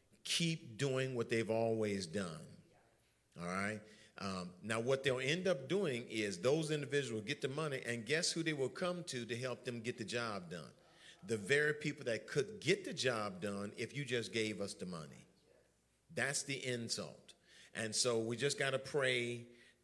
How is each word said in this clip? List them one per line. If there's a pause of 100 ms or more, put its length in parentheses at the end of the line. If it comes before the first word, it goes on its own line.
(240)
Keep
doing
what
they've
always
done. (1000)
All
right? (400)
Um, (120)
now,
what
they'll
end
up
doing
is
those
individuals
get
the
money,
and
guess
who
they
will
come
to
to
help
them
get
the
job
done? (540)
The
very
people
that
could
get
the
job
done
if
you
just
gave
us
the
money. (920)
That's
the
insult. (420)
And
so
we
just
gotta
pray (360)